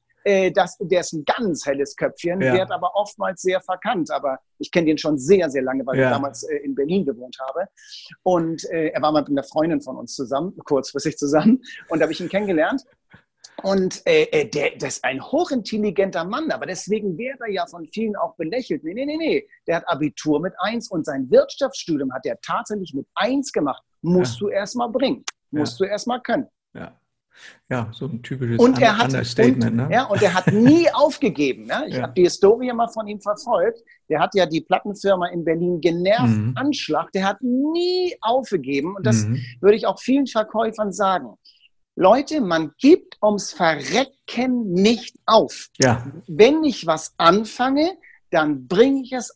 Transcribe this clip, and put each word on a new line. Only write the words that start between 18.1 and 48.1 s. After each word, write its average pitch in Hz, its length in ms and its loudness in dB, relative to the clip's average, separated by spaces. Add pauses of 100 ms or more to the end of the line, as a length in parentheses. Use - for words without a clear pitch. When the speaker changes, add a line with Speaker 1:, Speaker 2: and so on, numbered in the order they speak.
Speaker 1:
auch 175 200 -6
belächelt. 165 480 -4
Nee, 165 100 -8
nee, 254 120 -4
nee, 294 100 -4
nee. 285 320 -2 (180)
Der 170 100 0
hat - 120 -6
Abitur 151 520 -2
mit 180 180 -4
eins 214 320 -6
und 165 140 -4
sein 135 260 -6
Wirtschaftsstudium 151 840 0
hat - 140 -8
er 123 140 -6
tatsächlich 185 540 -8
mit 139 200 -8
eins 254 380 -2
gemacht. 147 300 -2 (200)
Musst 170 380 2
Speaker 2:
Ja. 202 60 -2
Speaker 1:
du - 60 -2
erst 196 240 -4
mal 240 120 -4
bringen. 226 360 -2 (260)
Musst 147 300 -4
Speaker 2:
Ja. 190 60 0
Speaker 1:
du 196 40 -4
erst 202 160 -6
mal 247 140 -4
können. - 260 -4 (280)
Speaker 2:
Ja. - 220 -16 (720)
Ja, 123 220 -2
so - 120 -12
ein 127 180 -8
typisches 120 380 -2
Speaker 1:
Und 247 220 6
er 240 80 8
Speaker 2:
Un-, 104 80 0
Speaker 1:
hat, 233 80 2
Speaker 2:
Understatement, 123 640 2
Speaker 1:
und, 110 60 0
Speaker 2:
ne? 127 140 0
Speaker 1:
ja, 233 140 2
und 202 180 -2
er 180 120 4
hat 180 180 2
nie 285 380 6
<laughs> - 20 4
aufgegeben, 147 720 0
ne? 180 240 -4
Ich - 80 -6
Speaker 2:
Ja. 127 60 -2
Speaker 1:
hab 120 120 -8
die 185 100 4
Historie 233 500 4
mal 226 140 0
von 220 180 -8
ihm 208 120 -8
verfolgt. 208 600 -2 (300)
Der 151 100 0
hat 190 140 0
ja 190 100 4
die 160 160 0
Plattenfirma 185 680 -2
in 175 160 -6
Berlin 170 360 0
genervt, 175 560 2
Speaker 2:
Mhm. 107 180 -2
Speaker 1:
Anschlag. 165 580 -4
Der 190 140 0
hat 202 140 -2
nie 339 800 0
aufgegeben. 175 720 -2
Und 196 120 -4
das 110 180 2
Speaker 2:
Mhm. 113 160 -2 (200)
Speaker 1:
würde 208 160 6
ich 220 100 -2
auch 196 140 -2
vielen 269 260 0
Verkäufern 214 640 -2
sagen. 180 420 -2 (640)
Leute, 269 460 4
man 165 360 -2
gibt - 440 6
ums 208 300 0
Verrecken 202 1200 -2
nicht 202 520 2
auf. 208 440 2 (100)
Speaker 2:
Ja. - 280 2 (200)
Speaker 1:
Wenn 240 360 6
ich 247 240 -2
was 156 300 -2
anfange, 247 760 2 (380)